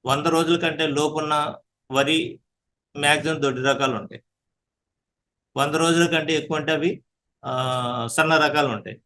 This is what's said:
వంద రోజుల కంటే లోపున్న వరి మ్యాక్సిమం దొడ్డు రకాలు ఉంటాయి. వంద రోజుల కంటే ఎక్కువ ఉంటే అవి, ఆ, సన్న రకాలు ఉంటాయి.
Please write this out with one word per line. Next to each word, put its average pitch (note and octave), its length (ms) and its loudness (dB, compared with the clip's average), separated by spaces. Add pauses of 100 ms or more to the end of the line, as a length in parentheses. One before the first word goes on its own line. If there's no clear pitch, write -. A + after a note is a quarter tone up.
వంద C#3+ 200 0
రోజుల E3 320 2
కంటే D#3+ 280 -2
లోపున్న D3+ 680 -2 (380)
వరి D3 460 0 (580)
మ్యాక్సిమం D3+ 460 0
దొడ్డు C3 180 0
రకాలు C3+ 340 0
ఉంటాయి. G2 280 -12 (1300)
వంద C#3+ 180 0
రోజుల E3 320 4
కంటే D#3+ 280 0
ఎక్కువ D#3 220 -2
ఉంటే D3+ 160 -2
అవి, D#3+ 300 -2 (420)
ఆ, B2+ 640 -4
సన్న D#3+ 260 2
రకాలు D3 320 2
ఉంటాయి. G#2 380 -8